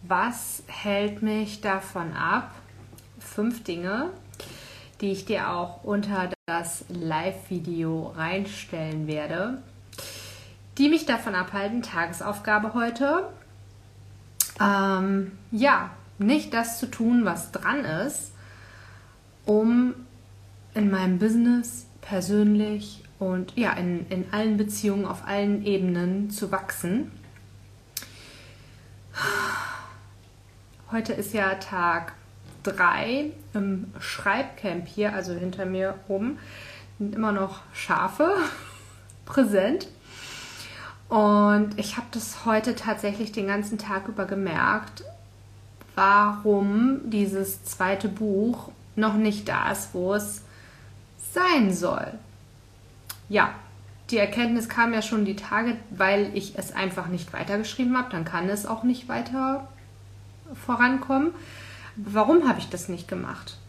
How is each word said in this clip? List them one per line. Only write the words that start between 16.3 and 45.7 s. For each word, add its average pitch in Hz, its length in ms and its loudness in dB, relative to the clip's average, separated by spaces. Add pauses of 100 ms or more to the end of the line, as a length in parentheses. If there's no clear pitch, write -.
das 233 260 -2
zu 254 60 -4
tun, 233 400 2
was - 260 -2
dran 269 320 -2
ist, 196 480 -4 (1120)
um 233 500 4 (800)
in 208 160 4
meinem 185 260 2
Business, 233 680 4 (140)
persönlich 208 1000 2 (140)
und 185 380 -2
ja, 220 180 2
in, 175 360 0
in 185 220 -4
allen 214 260 2
Beziehungen, 202 480 0
auf 175 200 -6
allen 202 400 0
Ebenen 185 640 2
zu 196 220 -4
wachsen. 190 600 -2 (3750)
Heute 226 220 -4
ist 208 200 -6
ja 196 220 2
Tag 175 580 -2 (480)
drei 226 680 2 (220)
im 196 460 -2
Schreibcamp 196 880 -4
hier, 208 260 -2
also 180 200 -4
hinter 185 320 -4
mir 190 300 -2 (120)
oben, 208 300 -2 (600)
sind 208 160 -4
immer 220 160 0
noch 190 300 -2 (120)
Schafe 190 600 2 (420)
<laughs> - 480 -20
präsent. 214 600 4 (1200)
Und 208 680 6
ich - 200 -6
hab - 140 -10
das - 340 -8
heute 220 300 2
tatsächlich 208 560 -4
den 196 160 -2
ganzen 208 320 -2
Tag 196 280 -4
über 208 180 -4
gemerkt, 196 760 0 (920)